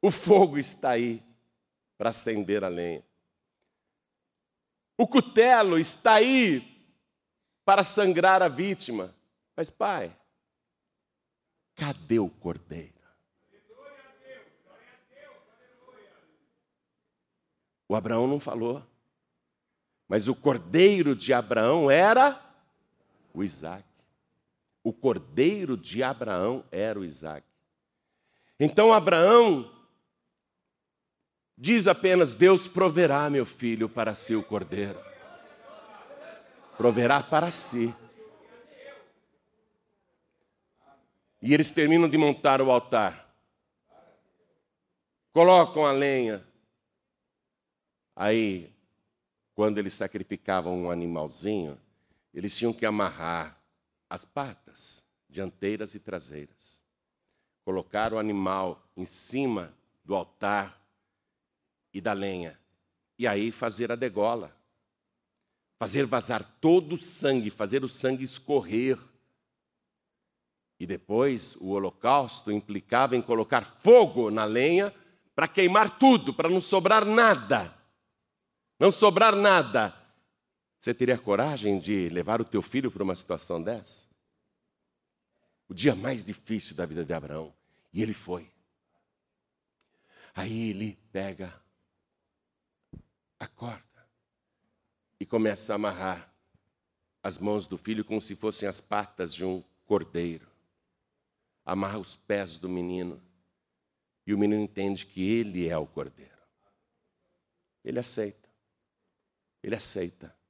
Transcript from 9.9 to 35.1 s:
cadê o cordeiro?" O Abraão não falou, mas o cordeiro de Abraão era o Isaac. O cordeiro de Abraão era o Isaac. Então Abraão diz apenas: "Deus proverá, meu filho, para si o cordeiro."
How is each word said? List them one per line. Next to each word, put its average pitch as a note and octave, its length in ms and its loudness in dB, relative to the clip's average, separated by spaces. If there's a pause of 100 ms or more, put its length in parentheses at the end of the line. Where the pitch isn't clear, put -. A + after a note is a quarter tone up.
cadê C3+ 440 -4
o F#2+ 100 -2
cordeiro?" D#2+ 680 -14 (4000)
O G#2+ 60 -2
Abraão A2+ 320 -2
não C#3+ 120 -2
falou, A#2+ 460 -8 (1200)
mas G#2 200 -2
o B2+ 80 -2
cordeiro C#3+ 800 2
de B2+ 180 -2
Abraão B2 560 2
era A3+ 580 4 (920)
o F2+ 60 -4
Isaac. E2 440 -12 (960)
O A#2 80 -2
cordeiro C#3 840 -2
de G2+ 240 -10
Abraão A#2 680 -4
era G#2 280 -6
o F#2+ 60 -10
Isaac. D2+ 400 -14 (1120)
Então G3+ 320 6
Abraão F#3+ 800 6 (1800)
diz F#3+ 320 2
apenas: F3+ 460 4
"Deus F3+ 340 6
proverá, D#3 600 2
meu C#3 160 0
filho, A2+ 420 -4
para A2 280 -4
si - 200 -6
o G#2+ 60 0
cordeiro." G2 580 -8 (1800)